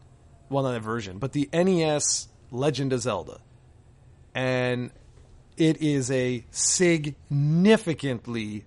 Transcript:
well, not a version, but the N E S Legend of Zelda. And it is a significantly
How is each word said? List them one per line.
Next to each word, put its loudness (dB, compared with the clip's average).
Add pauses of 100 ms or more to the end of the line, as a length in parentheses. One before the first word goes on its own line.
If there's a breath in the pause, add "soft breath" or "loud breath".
(500)
well, -2
not -2
a -6
version, -6
but -6
the -2
N 2
E 2
S -2 (240)
Legend -2
of 0
Zelda. -6 (960)
And -2 (640)
it 2
is 0
a 0
significantly 0